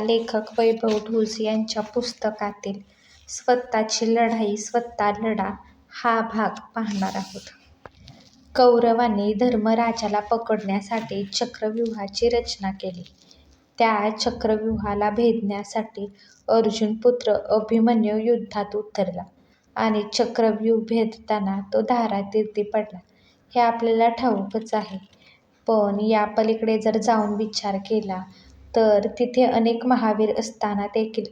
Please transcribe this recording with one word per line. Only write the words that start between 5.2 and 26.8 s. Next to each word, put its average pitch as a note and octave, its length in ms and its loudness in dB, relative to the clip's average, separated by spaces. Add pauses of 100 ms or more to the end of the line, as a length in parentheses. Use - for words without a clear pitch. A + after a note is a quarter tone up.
हा A3+ 160 2
भाग A3 300 -2 (240)
पाहणार G3+ 400 -4
आहोत. G3 360 -10 (1040)
कौरवांनी A#3 800 4
धर्मराजाला A3 840 0
पकडण्यासाठी G#3 1040 -2
चक्रव्यूहाची A3 1040 -4
रचना A#3+ 420 -2
केली. F3+ 340 -10 (720)
त्या A3 320 2 (100)
चक्रव्यूहाला G#3+ 880 0
भेदण्यासाठी G#3 1040 -2 (360)
अर्जुन G#3+ 460 2
पुत्र A#3+ 380 2
अभिमन्यू A3 840 2
युद्धात G#3+ 580 -2
उतरला F#3 460 -4 (540)
आणि A3 260 0 (100)
चक्रव्यूह A3+ 680 2
भेदताना G#3+ 800 -2
तो G#3+ 200 0
धारातीर्थी G#3+ 840 0
पडला, G#3 360 -4 (560)
हे A#3+ 60 2
आपल्याला A#3 480 2
ठाऊकच A3 680 -2
आहे. G3 240 -4 (680)
पण G#3 340 2
या G#3+ 240 4
पलीकडे A3 540 2
जर A3 180 0